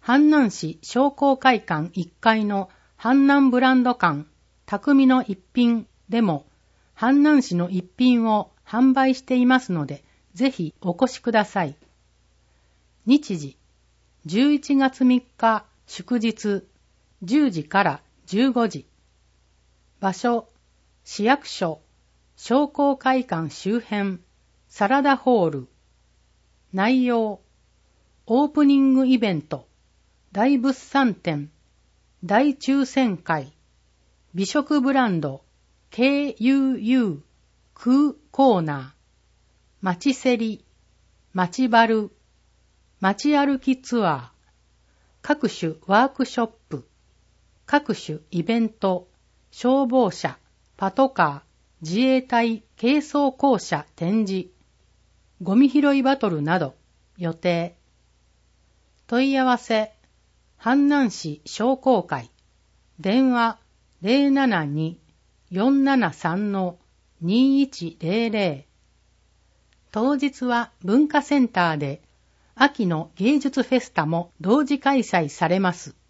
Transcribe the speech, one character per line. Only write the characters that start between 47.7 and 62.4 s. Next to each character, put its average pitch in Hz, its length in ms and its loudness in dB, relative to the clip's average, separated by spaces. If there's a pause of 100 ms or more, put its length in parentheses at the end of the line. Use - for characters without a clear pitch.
種 156 240 -10 (120)
イ 170 120 -4
ベ 226 180 -2
ン 226 100 -2
ト、 185 380 -4 (420)
消 269 360 0
防 240 240 2
車、 - 280 -8 (400)
パ 190 140 -4
ト 269 180 2
カ 147 340 -2 (380)
ー、 160 40 -14
自 180 140 -2
衛 262 220 2
隊、 233 420 -2 (160)
軽 277 220 0
装 285 280 -2
甲 269 280 0
車 151 260 -6 (100)
展 208 320 -2
示、 190 220 -6 (960)
ゴ 190 120 -2
ミ 262 140 6
拾 277 260 2
い 277 80 0
バ 269 140 0
ト 220 140 -2
ル 156 100 -4
な 160 180 -2
ど、 139 160 -4 (440)
予 170 160 -6
定。 175 420 -4 (1300)
問 262 240 0
い 269 60 0
合 262 80 0
わ 247 140 2
せ、 214 340 -2 (640)
阪 277 260 0
南 285 260 2
市 151 340 -12
商 254 320 -2
工 254 260 0
会、 127 280 -10 (680)